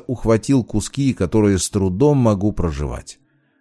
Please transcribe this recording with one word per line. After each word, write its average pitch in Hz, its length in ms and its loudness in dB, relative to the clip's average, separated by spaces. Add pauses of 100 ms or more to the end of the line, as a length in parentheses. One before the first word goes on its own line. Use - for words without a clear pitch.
ухватил 113 580 0
куски, 131 480 -2
которые 101 460 2
с - 100 -4
трудом 104 480 2
могу 107 360 2
проживать. 71 640 -6 (420)